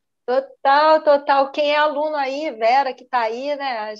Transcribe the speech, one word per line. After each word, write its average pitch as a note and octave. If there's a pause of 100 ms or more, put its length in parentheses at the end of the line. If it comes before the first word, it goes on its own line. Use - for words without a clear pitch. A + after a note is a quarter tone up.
(260)
Total, C#4
total. C#4+
Quem D4
é D4+
aluno D4+
aí, C#4+
Vera, B3
que -
tá B3
aí, A#3+
né? C4+
A, G#3+